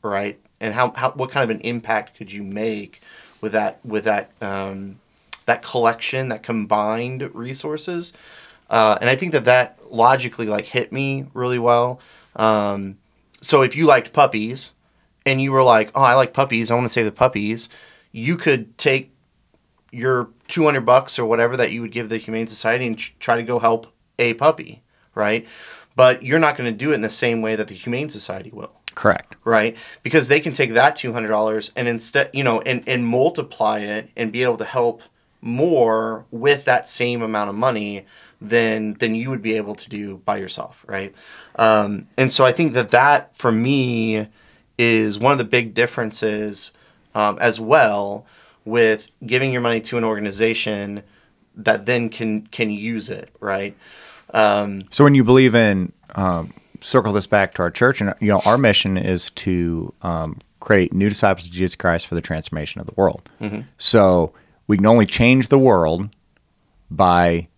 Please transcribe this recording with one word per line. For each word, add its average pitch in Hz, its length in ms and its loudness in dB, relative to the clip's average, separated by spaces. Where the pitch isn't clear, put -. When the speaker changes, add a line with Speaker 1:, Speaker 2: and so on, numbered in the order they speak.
Speaker 1:
right? 101 360 -4
And 110 140 -6
how, 123 180 0
how, 131 200 -2
what 127 180 -6
kind 131 180 -2
of 113 80 -2
an - 60 -12
impact 113 540 -6
could 98 160 -16
you 104 100 -12
make 104 600 -8
with 107 120 -6
that, 104 320 -2
with 107 200 -4
that, 101 260 -2
um, 98 580 -8
that 117 160 0
collection, 123 680 -2
that 110 140 -8
combined 113 920 -4
resources? 151 800 -8
Uh, 110 300 4
and 120 100 2
I 131 60 2
think 170 160 -6
that 131 120 0
that 123 340 2
logically, 120 560 2
like, 104 180 -4
hit - 260 -6
me 135 440 -6
really 123 240 -4
well. 120 420 2
Um, 101 600 0
so 147 200 4
if 131 140 0
you 160 80 0
liked 139 300 4
puppies 120 560 0
and 135 140 0
you 135 120 -2
were 135 100 4
like, 110 320 6
"Oh, 135 80 0
I 123 120 6
like 131 180 4
puppies, 117 380 -2
I 117 60 2
wanna 123 120 -2
save 113 160 0
the 107 80 -2
puppies," 113 560 -2
you 127 240 -4
could 131 420 -2
take 135 320 -2
your 123 360 -2
two 165 160 -2
hundred 139 220 0
bucks 127 320 4
or 120 80 -2
whatever 117 320 0
that 107 140 0
you 117 100 -8
would 113 100 -12
give 113 160 -8
the 113 80 -6
Humane 110 300 -6
Society 120 400 -2
and 113 120 -6
tr-, - 220 -12
try 120 160 0
to 117 60 -4
go 117 160 -4
help 113 280 0
a 120 160 0
puppy, - 480 -2
right? 110 320 -2
But 127 280 6
you're 135 160 0
not 151 180 2
gonna 120 160 -4
do 123 200 -4
it - 20 2
in 107 80 -2
the 110 80 -4
same 117 320 0
way 110 140 -2
that 104 120 -6
the 104 60 -18
Humane 120 340 -6
Society 98 420 -8
will. - 220 -16
Speaker 2:
Correct. - 500 -2
Speaker 1:
Right? 113 320 2
Because 127 260 2
they 147 120 4
can 165 120 -6
take 120 200 -2
that 131 240 4
two 120 160 -8
hundred 113 160 -6
dollars 107 480 -2
and 123 100 -4
instead, 120 460 -2
you 139 120 -4
know, 117 180 2
and, 123 240 -4
and 123 200 -2
multiply 120 760 -2
it 104 360 -8
and 113 160 -6
be 123 100 -4
able 123 140 0
to 107 80 -6
help 120 380 -2
more 117 920 0
with 139 340 0
that 123 240 0
same 120 340 -2
amount 104 280 -4
of 101 60 -8
money 107 500 -4
than, 110 540 -2
than 110 200 -2
you 120 160 -6
would 123 120 -8
be 110 140 -4
able 104 180 -6
to - 140 -20
do 101 360 -12
by 104 140 -4
yourself, - 500 -12
right? 98 260 -10
Um, 107 600 2
and 131 160 2
so 135 120 4
I 127 80 4
think 160 220 0
that 120 160 0
that, 139 460 4
for 123 160 0
me, 113 760 0
is 110 400 2
one 127 140 4
of 139 60 2
the 120 60 -2
big 113 300 -2
differences, 107 960 -4
um, 104 260 0
as 113 200 0
well 107 680 2
with 110 460 2
giving 127 280 0
your 123 80 -2
money 117 220 0
to - 160 -6
an 117 60 -2
organization 104 1000 -2
that 104 300 -2
then 120 220 -2
can, 110 400 -6
can 110 220 -4
use 104 400 -8
it, - 180 -12
right? 101 360 -6
Um, 101 580 2
Speaker 2:
So - 140 6
when 143 100 8
you 131 100 6
believe 127 300 6
in, 101 380 2
um, 90 380 -2
circle 110 320 0
this 98 140 0
back 98 280 2
to - 80 -4
our 85 80 -2
church, 123 300 0
and, 101 200 -2
you 107 80 0
know, 98 160 4
our 113 140 6
mission 101 380 2
is 92 340 -4
to, 87 600 -4
um, 80 360 -6
create 98 320 2
new 98 180 2
disciples 95 360 0
of 85 60 -14
Jesus 90 240 -4
Christ 85 300 -2
for - 80 -10
the 85 80 -2
transformation 78 580 -8
of - 60 -12
the - 100 -16
world. - 320 0
Speaker 1:
Mm-hmm. 107 200 -8
Speaker 2:
So 92 540 4
we 107 100 2
can 95 100 2
only 113 200 6
change 123 420 2
the 139 100 4
world 95 520 2
by 87 560 2